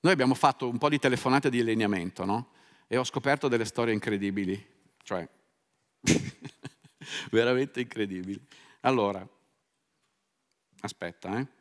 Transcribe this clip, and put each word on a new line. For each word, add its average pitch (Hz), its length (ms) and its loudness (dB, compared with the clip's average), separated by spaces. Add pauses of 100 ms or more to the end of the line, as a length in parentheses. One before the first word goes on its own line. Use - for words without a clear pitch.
noi 180 120 4
abbiamo 135 220 4
fatto 135 320 2
un 120 120 -4
po' 147 100 2
di 147 100 2
telefonate 131 520 2
di 120 100 0
allineamento, 101 640 0
no? 107 280 -4 (340)
E 113 100 -2
ho 127 80 0
scoperto 143 440 -2
delle 117 180 0
storie 117 260 0
incredibili, 101 720 -2 (380)
cioè, 87 260 -6 (720)
<laughs> - 1300 -4
veramente 123 500 2
incredibili. 101 640 -6 (380)
Allora, 101 460 0 (1500)
aspetta, 92 580 -8
eh. 135 80 -4 (140)